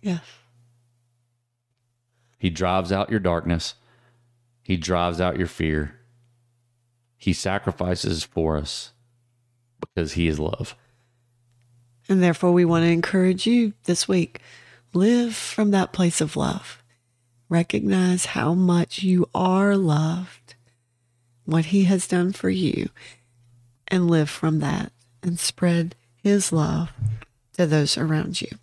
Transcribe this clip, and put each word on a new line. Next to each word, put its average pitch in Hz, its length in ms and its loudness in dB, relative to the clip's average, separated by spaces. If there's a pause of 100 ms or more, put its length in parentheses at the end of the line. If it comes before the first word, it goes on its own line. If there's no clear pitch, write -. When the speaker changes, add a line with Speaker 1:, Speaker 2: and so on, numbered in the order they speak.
Speaker 1:
Yes. 180 200 -4 (2250)
Speaker 2:
He 98 120 -2
drives 90 440 -2
out 98 160 -2
your 110 100 0
darkness. 85 560 -2 (880)
He 92 140 -2
drives 87 420 -2
out 90 180 -2
your 87 100 -2
fear. 76 520 -4 (1160)
He 92 160 0
sacrifices 90 880 -4
for 80 340 -2
us - 340 -10 (920)
because - 320 -6
he 85 160 0
is 76 100 -4
love. - 360 -6 (1300)
Speaker 1:
And 190 140 4
therefore, 175 300 4
we 175 140 6
want 165 200 4
to 170 60 6
encourage 185 560 2
you 233 260 4 (120)
this 175 220 0
week. 185 320 0 (540)
Live 233 420 2
from - 360 -2
that 190 200 0
place 175 300 0
of 151 160 -4
love. - 460 -6 (680)
Recognize 185 760 0
how - 260 -2
much 175 480 0
you 185 320 2
are 190 420 2
loved, 165 800 -2 (920)
what 160 200 0
he 190 200 4
has 185 220 2
done 180 240 0
for 185 200 -4
you, 185 380 -2 (1000)
and 180 220 2
live 156 200 2
from 160 300 -2
that - 320 -4 (320)
and 175 160 -4
spread 170 560 -2 (260)
his 202 300 2
love 160 400 0 (640)
to 180 120 2
those 151 320 2
around 156 420 -2
you. - 100 -10 (140)